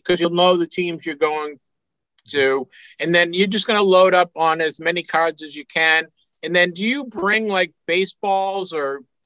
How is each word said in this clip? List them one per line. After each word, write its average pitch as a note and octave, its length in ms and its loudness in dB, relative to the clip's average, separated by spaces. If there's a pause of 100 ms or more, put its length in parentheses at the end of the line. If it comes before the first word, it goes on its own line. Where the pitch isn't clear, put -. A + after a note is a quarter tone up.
'cause F3 180 0
you'll E3+ 100 0
know F3+ 260 4
the E3+ 100 -2
teams E3+ 380 -6
you're D#3 100 -6
going D3+ 420 -4 (720)
to, C3+ 400 0 (320)
and E3 160 0
then E3+ 180 2
you're F#3+ 140 2
just G3 180 -2
gonna G#3 160 2
load F#3 320 6
up F3+ 220 2
on D#3+ 240 0
as D#3+ 200 -4
many E3+ 220 -4
cards D#3+ 400 -2
as C#3+ 140 -16
you D3 100 -14
can. D#3+ 400 0 (380)
And E3 100 -6
then F3+ 180 4
do F3+ 140 -6
you C4 200 -4
bring, G#3+ 420 -2
like, F#3 240 0 (140)
baseballs F#3+ 880 -2
or C#3 300 -6 (220)